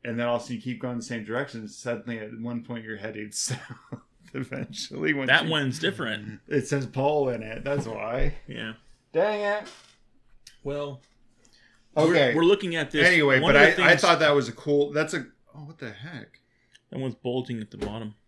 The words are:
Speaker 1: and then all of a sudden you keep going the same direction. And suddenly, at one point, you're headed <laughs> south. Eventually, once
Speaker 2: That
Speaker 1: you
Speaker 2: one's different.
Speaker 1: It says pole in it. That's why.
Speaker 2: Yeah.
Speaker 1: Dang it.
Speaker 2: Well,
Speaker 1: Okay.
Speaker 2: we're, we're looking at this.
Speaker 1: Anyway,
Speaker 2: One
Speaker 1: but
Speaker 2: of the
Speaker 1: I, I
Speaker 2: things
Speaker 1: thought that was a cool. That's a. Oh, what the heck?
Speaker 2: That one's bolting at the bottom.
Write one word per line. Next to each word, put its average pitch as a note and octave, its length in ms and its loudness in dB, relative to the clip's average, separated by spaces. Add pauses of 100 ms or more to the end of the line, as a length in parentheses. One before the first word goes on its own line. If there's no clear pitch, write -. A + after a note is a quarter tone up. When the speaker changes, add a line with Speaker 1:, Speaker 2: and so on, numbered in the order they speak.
Speaker 1:
and A#2 140 -6
then A#2+ 80 0
all A#2+ 80 0
of A#2+ 60 -2
a - 40 -14
sudden B2 120 -8
you G#2 40 -10
keep B2 180 -8
going B2 180 -6
the A2+ 60 -8
same A#2 220 -8
direction. A#2+ 360 -6
And G#2+ 100 -14
suddenly, A#2 480 -8
at A2 200 -12
one A#2 240 -8
point, A#2 220 -12
you're A2 120 -10
headed G#2+ 360 -10
<laughs> - 20 -12
south. - 220 -4 (760)
Eventually, - 800 -6
once C3+ 160 -2
Speaker 2:
That D3 160 4
Speaker 1:
you D#3+ 60 -2
Speaker 2:
one's D3 280 -2
different. G#2+ 680 -6
Speaker 1:
It C#3+ 200 -2
says C3+ 180 -4
pole C#3 440 0
in A#2 140 -6
it. A2 200 -12
That's C#3 240 -4
why. A#2 480 -2 (120)
Speaker 2:
Yeah. A2+ 260 -10 (400)
Speaker 1:
Dang G#3 280 0 (220)
it. - 60 -18 (920)
Speaker 2:
Well, C#3+ 380 -8 (960)
Speaker 1:
Okay. D3+ 360 6
Speaker 2:
we're, D#3 80 4
we're E3+ 60 6
looking G3 280 2
at D#3+ 160 -4
this. D3 160 4
Speaker 1:
Anyway, D3 320 6
Speaker 2:
One C#3+ 140 4
Speaker 1:
but D3 160 10
Speaker 2:
of F#3 60 2
the F#3+ 80 2
Speaker 1:
I, - 20 6
I D#3 40 8
Speaker 2:
things F3 120 6
Speaker 1:
thought E3+ 180 6
that D3+ 160 6
was C3+ 120 2
a A#2 60 -10
cool. C#3+ 380 0
That's D#3 240 -2
a. C3 100 -6 (300)
Oh, D3+ 100 -18
what D#3+ 140 -20
the A#2+ 120 -10
heck? B2 480 -16 (520)
Speaker 2:
That - 80 -8
one's C3 160 -6
bolting B2 460 -6
at G#2 100 -14
the G2+ 60 -18
bottom. G#2+ 360 -10 (140)